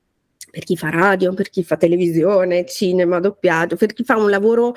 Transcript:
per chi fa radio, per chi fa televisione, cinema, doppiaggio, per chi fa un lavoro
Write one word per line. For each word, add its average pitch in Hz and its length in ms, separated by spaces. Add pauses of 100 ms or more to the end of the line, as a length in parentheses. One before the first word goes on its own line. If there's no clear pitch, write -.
(500)
per - 140
chi 180 120
fa 160 140
radio, 185 460
per 190 160
chi 185 120
fa 156 140
televisione, 175 880
cinema, 180 540
doppiaggio, 175 560
per 208 180
chi 240 100
fa 240 140
un 208 140
lavoro 233 460